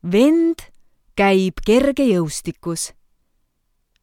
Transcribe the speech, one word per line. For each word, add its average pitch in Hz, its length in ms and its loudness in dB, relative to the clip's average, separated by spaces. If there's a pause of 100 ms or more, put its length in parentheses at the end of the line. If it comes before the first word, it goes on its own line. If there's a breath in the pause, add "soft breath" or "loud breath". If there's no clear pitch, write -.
Vend 302 600 2 (500)
käib 190 480 0
kergejõustikus. 208 1300 -2 (1160)